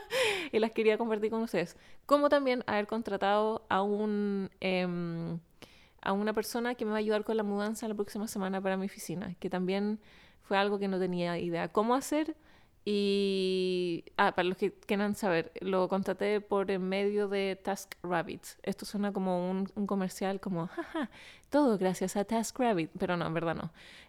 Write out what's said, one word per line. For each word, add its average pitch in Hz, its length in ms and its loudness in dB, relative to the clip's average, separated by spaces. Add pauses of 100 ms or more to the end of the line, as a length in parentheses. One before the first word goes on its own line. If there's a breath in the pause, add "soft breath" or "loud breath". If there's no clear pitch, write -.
(520 loud breath)
y 220 80 2
las 220 120 4
quería 214 260 4
compartir 220 320 0
con 226 120 -2
ustedes. 190 360 -2 (280 loud breath)
Como 285 240 6
también 269 380 2
haber 208 200 0
contratado 214 840 0
a 190 120 4
un, 208 680 0 (120)
em, 175 760 -2 (640 loud breath)
a 196 120 0
una 208 200 0
persona 233 420 -2
que 240 100 -4
me 214 60 -2
va 214 60 0
a - 20 0
ayudar 214 260 0
con 220 120 0
la 214 60 2
mudanza 208 440 -2
la 214 80 -4
próxima 208 320 -4
semana 190 340 -2
para 190 160 0
mi 190 80 -2
oficina, 185 540 -8
que 185 100 -4
también 196 500 0 (420 loud breath)
fue 196 160 -2
algo 202 220 2
que 196 80 -2
no 190 120 0
tenía 175 380 0
idea 175 300 -2
cómo 220 280 2
hacer. 302 400 0 (560 soft breath)
Y, 190 1120 2 (120)
ah, 202 160 4
para 180 140 2
los 185 100 0
que 190 140 0
quieran 208 420 0
saber, 170 380 0 (100)
lo 185 280 2
contraté 202 520 0
por 202 300 0
en 185 180 0
medio 202 380 0
de 196 340 0
TaskRabbit. - 800 -4 (220)
Esto 196 220 -6
suena 202 280 -2
como 185 340 0
un, 190 280 -2
un 208 100 -2
comercial, 196 540 -2
como, 180 280 -4
"Ja, - 160 -8
ja, 294 280 -6 (380 loud breath)
todo 277 280 4
gracias 185 380 0
a 202 100 2
TaskRabbit", 226 720 0
pero 180 200 0
no, 165 100 -2
en 160 60 -2
verdad 165 220 0
no. 165 160 -6 (380 loud breath)